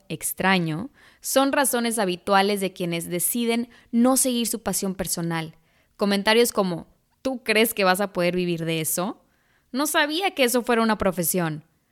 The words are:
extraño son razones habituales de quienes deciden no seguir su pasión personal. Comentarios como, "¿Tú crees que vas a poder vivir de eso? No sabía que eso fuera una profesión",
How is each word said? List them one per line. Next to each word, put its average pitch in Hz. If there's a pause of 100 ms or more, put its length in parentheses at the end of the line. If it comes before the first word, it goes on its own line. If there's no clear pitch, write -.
(100)
extraño 180 (320)
son 269
razones 240
habituales 196
de 185
quienes 170
deciden 233 (200)
no 254
seguir 240
su 226
pasión 190
personal. 165 (400)
Comentarios 214
como, 185 (300)
"¿Tú 262
crees 220
que 202
vas 185
a 196
poder 180
vivir 175
de 160
eso? 180 (480)
No 277
sabía 311
que 285
eso 240
fuera 226
una 220
profesión", 170 (280)